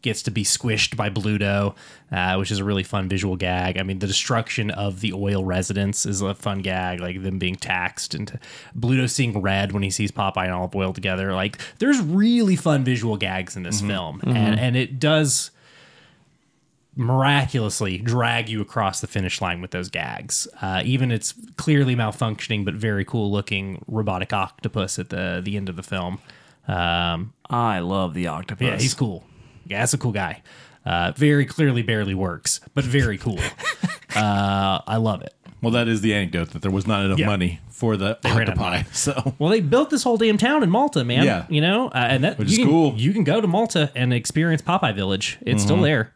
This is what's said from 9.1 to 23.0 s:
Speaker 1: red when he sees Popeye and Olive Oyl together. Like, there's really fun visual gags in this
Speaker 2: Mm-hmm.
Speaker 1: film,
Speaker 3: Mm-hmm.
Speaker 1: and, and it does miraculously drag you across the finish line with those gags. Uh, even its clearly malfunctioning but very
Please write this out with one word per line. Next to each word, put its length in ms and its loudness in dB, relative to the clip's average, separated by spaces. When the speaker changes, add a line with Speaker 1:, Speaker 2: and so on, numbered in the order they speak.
Speaker 1:
red 300 2
when 100 0
he 80 0
sees 200 -2
Popeye 340 -2
and 100 -2
Olive 200 -4
Oyl 200 0
together. 400 -2
Like, 260 -2
there's 220 4
really 560 4
fun 260 2
visual 360 0
gags 380 -4
in 60 -8
this 180 -4
Speaker 2:
Mm-hmm. 80 -2
Speaker 1:
film, 320 -6
Speaker 3:
Mm-hmm. 160 0
Speaker 1:
and, 220 2
and 180 2
it 220 -2
does 520 2
miraculously 1000 2
drag 500 0
you 120 -4
across 400 -2
the 60 -8
finish 340 -2
line 220 -2
with 80 -10
those 180 -6
gags. 600 -6
Uh, 240 -2
even 280 2
its 200 -4
clearly 380 2
malfunctioning 680 -2
but 100 -2
very 300 0